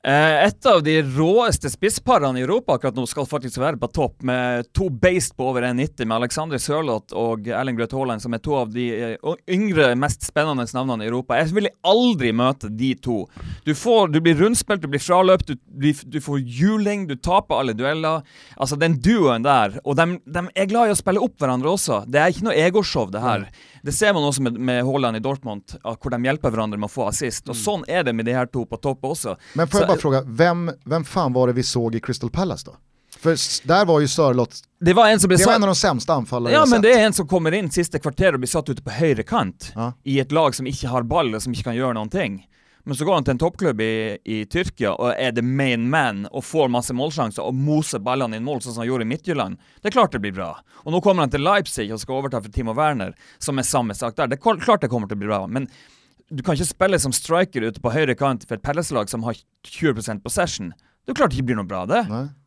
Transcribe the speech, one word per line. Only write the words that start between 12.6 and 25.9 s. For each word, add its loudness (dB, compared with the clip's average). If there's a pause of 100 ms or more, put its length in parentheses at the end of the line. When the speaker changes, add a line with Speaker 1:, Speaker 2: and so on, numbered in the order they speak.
Speaker 1:
de -2 (100)
to. -2 (500)
Du 0
får, 4
du 4
blir 4
rundspilt, 2
du -6
blir -2
fraløpt, 4
du -4 (180)
blir, 0
du -8
får -4
juling, 0
du -6
taper 0
alle -2
dueller. -2 (360)
Altså, -4
den 2
duoen 4
der, 4
og -2
dem, 0 (100)
dem -6
er 0
glad 2
i 2
å 0
spille 0
opp -6
hverandre 0
også. -2
Det 2
er 4
ikke -4
noe 2
egoshow, 0
det -6
her. -2
Speaker 2:
Nei. -20 (140)
Speaker 1:
Det -6
ser 2
man 2
også 0
med, 0
med 0
Haaland 0
i -6
Dortmund, -8
at -8